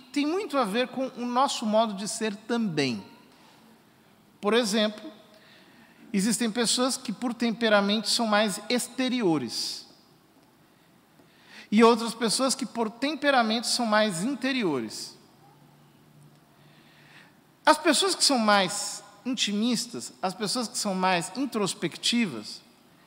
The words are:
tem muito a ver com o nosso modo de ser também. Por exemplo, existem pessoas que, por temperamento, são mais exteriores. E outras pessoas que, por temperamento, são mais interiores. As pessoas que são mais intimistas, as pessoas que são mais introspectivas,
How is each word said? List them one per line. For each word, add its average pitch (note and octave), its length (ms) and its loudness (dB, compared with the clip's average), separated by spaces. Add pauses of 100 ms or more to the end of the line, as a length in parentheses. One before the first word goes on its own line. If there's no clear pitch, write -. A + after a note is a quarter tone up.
(140)
tem C#4+ 120 0
muito E4+ 320 -2
a B3+ 60 2
ver A3+ 240 0
com C4 200 -6 (100)
o A#3+ 80 -6
nosso B3 400 0
modo G#3+ 280 2
de G3 140 -8
ser A3 280 -4
também. D3+ 680 -2 (1400)
Por G#3 140 2
exemplo, A3 580 0 (1000)
existem G#3+ 360 2
pessoas B3 460 0
que, - 160 -10
por A#3+ 220 -4
temperamento, G#3+ 760 2
são A#3+ 160 0
mais G#3 440 2
exteriores. A#3 1160 -2 (1800)
E G#3+ 140 6
outras A3+ 300 6
pessoas B3 420 0
que, B3 100 -8
por A3+ 240 -4
temperamento, B3 800 0
são - 180 -2
mais G#3+ 380 2
interiores. A3 960 -4 (2500)
As D#4 120 6
pessoas E4+ 380 2
que - 80 -2
são C4 160 4
mais G3+ 640 2 (220)
intimistas, G#3+ 960 -2
as - 120 -2
pessoas A3 340 -4
que - 100 -10
são G3 180 -4
mais F#3 400 0
introspectivas, G3+ 1300 -4 (460)